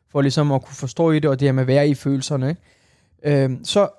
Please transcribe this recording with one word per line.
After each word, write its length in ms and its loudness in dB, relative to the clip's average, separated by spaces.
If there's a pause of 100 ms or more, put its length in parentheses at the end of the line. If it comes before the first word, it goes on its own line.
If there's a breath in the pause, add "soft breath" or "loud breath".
(120)
for 80 -2
ligesom 320 2
at 120 0
kunne 120 -20
forstå 340 -2
i 100 2
det, 100 0
og 100 -2
det 80 2
her 40 2
med 100 0
at 40 -2
være 220 4
i 60 2
følelserne, 540 -4
ikke? 960 -4
Øhm, 200 -4
så, 240 2 (100)